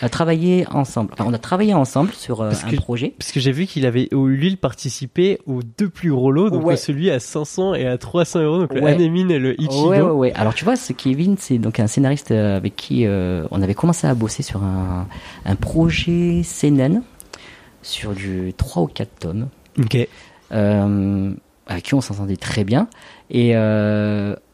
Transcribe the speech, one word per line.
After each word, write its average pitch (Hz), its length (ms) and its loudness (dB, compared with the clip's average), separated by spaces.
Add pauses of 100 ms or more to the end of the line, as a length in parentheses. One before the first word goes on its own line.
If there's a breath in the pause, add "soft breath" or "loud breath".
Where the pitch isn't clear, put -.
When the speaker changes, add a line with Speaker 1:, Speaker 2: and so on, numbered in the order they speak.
Speaker 1:
euh, - 40 0
travailler 170 640 2
ensemble. 127 400 -2
Enfin, 107 160 -4
on 120 60 0
a 113 40 -2
travaillé 202 360 0
ensemble 139 400 2
sur, 113 280 -8
euh, 107 100 -2
Speaker 2:
Parce 101 120 -2
Speaker 1:
un 107 60 -6
Speaker 2:
que, 117 80 0
Speaker 1:
projet. 120 420 -4
Speaker 2:
parce - 140 -12
que 139 80 0
j'ai 131 100 2
vu 160 140 -2
qu'il 135 200 -2
avait 123 280 2
au 135 160 2
Ulule 156 260 2
participé 143 880 -2
aux 127 160 -4 (160)
deux 202 120 -2
plus 170 220 -2
gros 131 200 4
lots, 180 180 4
donc 170 140 0
Speaker 1:
Ouais. 165 140 2
Speaker 2:
celui 156 320 -2
à 131 100 0
cinq 151 240 -6
cents 185 300 -2
et 131 140 -2
à 123 100 0
trois 160 260 -2
cents 170 160 0
euros, 156 200 2
donc 156 140 -2
le 135 80 -2
Speaker 1:
Ouais. 151 120 4
Speaker 2:
Anemine 175 360 4
et 156 100 4
le 131 200 0
Ichigo. 147 300 2
Speaker 1:
Ouais, 196 100 6
ouais, 180 120 4
ouais. 131 220 4
Alors, 107 200 0
tu - 100 -6
vois, 240 140 2
ce - 160 -8
Kevin, 151 440 2
c'est 127 200 -2
donc 113 240 0
un 107 60 2
scénariste, 139 440 0
euh, 104 240 4
avec 101 220 -2
qui, 123 280 0
euh, 92 460 0
on 98 100 0
avait 98 140 0
commencé 165 320 0
à 139 80 2
bosser 110 280 -2
sur 101 200 -4
un, 92 440 -2 (360 loud breath)
un - 120 0
projet 170 880 0
C - 240 -2
N 143 120 4
N, 170 240 2 (800 loud breath)
sur - 320 -8
du 92 420 -6
trois - 280 -2
ou 151 40 0
quatre - 320 -10
tomes. 107 300 -6 (280)
Speaker 2:
Ok. 117 300 2 (460 loud breath)
Speaker 1:
Euh, 101 800 2 (320)
avec 90 200 -8
qui - 80 -2
on 135 80 4
s'entendait 98 340 -4
très - 300 -4
bien. 135 220 0 (420 loud breath)
Et, 120 260 4
euh, 104 800 0 (180)